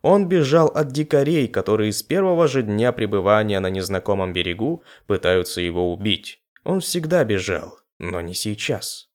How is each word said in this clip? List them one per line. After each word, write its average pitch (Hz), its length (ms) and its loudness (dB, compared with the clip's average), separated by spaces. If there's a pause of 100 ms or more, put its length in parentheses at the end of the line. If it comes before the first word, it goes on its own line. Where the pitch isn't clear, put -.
Он 196 260 4
бежал 156 400 4
от 151 240 -2
дикарей, 147 540 2
которые 107 460 0
с 101 100 -6
первого 175 460 2
же 131 140 0
дня 110 300 2
пребывания 104 680 2
на 95 80 -2
незнакомом 95 640 -2
берегу 92 500 -4 (240)
пытаются 90 540 0
его 87 320 -2
убить. 98 480 -4 (240)
Он 190 160 -2
всегда 170 440 -2
бежал, 92 540 -4 (200)
но 87 220 -6
не 85 140 -10
сейчас. - 800 -6